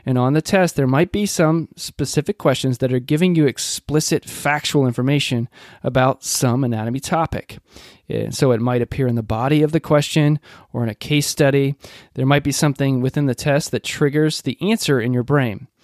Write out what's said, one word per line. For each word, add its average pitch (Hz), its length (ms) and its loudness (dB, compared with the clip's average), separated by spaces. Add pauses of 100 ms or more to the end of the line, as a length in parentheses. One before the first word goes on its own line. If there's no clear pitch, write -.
And 127 120 0
on 127 140 2
the 156 100 2
test, 185 360 0
there 139 100 2
might 143 240 2
be 208 140 -2
some 160 500 0
specific - 640 -6
questions 131 400 0
that 127 160 0
are 127 60 0
giving 156 360 0
you 151 100 4
explicit - 800 -2
factual 143 640 -2
information 123 640 -2 (340)
about 131 400 0
some 127 400 0
anatomy 117 380 -2
topic. - 560 -4 (500)
And 110 260 -4
so 131 200 2
it 110 80 0
might 123 200 0
appear 131 240 -2
in 120 100 0
the 117 60 -2
body 123 420 0
of 151 100 0
the 165 80 2
question 147 580 2 (320)
or 123 100 -4
in 117 60 -2
a 104 80 -6
case 147 320 -2
study. 139 480 2 (380)
There 131 120 -2
might 143 200 2
be 143 80 -2
something 135 480 0
within 135 240 -2
the 123 100 0
test 147 360 -2
that 127 120 -4
triggers 151 600 0
the 131 180 -4
answer 165 400 0
in 123 100 -2
your 123 120 0
brain. 127 440 0 (160)